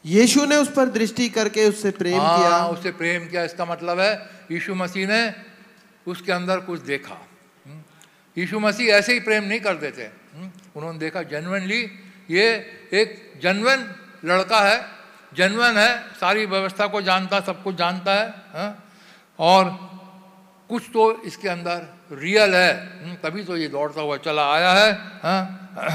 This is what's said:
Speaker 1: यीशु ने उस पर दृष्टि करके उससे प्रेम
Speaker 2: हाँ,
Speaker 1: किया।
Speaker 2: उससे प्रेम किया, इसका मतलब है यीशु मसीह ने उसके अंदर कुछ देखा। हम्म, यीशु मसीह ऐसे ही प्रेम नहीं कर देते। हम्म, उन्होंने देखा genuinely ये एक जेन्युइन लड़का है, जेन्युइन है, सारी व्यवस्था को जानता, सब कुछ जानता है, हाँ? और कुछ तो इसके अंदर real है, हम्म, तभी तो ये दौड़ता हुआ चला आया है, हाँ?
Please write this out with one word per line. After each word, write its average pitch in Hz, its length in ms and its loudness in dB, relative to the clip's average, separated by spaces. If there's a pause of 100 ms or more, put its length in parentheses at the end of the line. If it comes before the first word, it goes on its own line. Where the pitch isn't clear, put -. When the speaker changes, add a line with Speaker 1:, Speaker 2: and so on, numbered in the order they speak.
Speaker 1:
यीशु 233 400 4
ने 294 100 4
उस 285 180 2
पर 262 120 4
दृष्टि 226 440 -2
करके 214 360 0
उससे 208 260 0
प्रेम 180 300 -2
Speaker 2:
हाँ, 165 180 4
Speaker 1:
किया। 170 260 4
Speaker 2:
उससे 175 260 -4
प्रेम 170 360 -4
किया, 170 160 -4
इसका 170 220 -6
मतलब 170 340 -4
है 202 300 0 (220)
यीशु 185 240 -6
मसीह 185 320 -4
ने 220 260 0 (720)
उसके 180 240 -8
अंदर 180 280 -2
कुछ 175 220 -10
देखा। 123 460 -10 (400)
हम्म, 156 140 -20 (560)
यीशु 180 220 -4
मसीह 214 280 0
ऐसे 208 260 4
ही 240 60 2
प्रेम 214 240 0
नहीं 208 160 -4
कर 196 160 -2
देते। 139 260 -8 (340)
हम्म, 180 160 -16 (240)
उन्होंने 160 240 -12
देखा 160 200 -6
genuinely 185 680 -6 (440)
ये 190 140 4 (480)
एक 208 480 -2
जेन्युइन 214 500 0 (340)
लड़का 185 340 2
है, 208 440 2 (320)
जेन्युइन 214 420 2
है, 226 220 4 (220)
सारी 208 240 2
व्यवस्था 190 420 -2
को 202 140 -2
जानता, 190 380 0
सब 185 240 -6
कुछ 190 120 -6
जानता 180 380 -2
है, 214 160 0
हाँ? 208 560 -12 (540)
और 185 300 6 (1000)
कुछ 226 140 -6 (100)
तो 220 280 2
इसके 196 280 -8
अंदर 175 440 -6 (180)
real 185 440 2
है, 151 480 2
हम्म, 175 120 -12
तभी 170 280 -8
तो 175 140 -6
ये 156 100 -4
दौड़ता 147 340 -4
हुआ 147 160 -4
चला 151 360 0
आया 180 200 4
है, 208 200 6 (300)
हाँ? 185 460 -4 (260)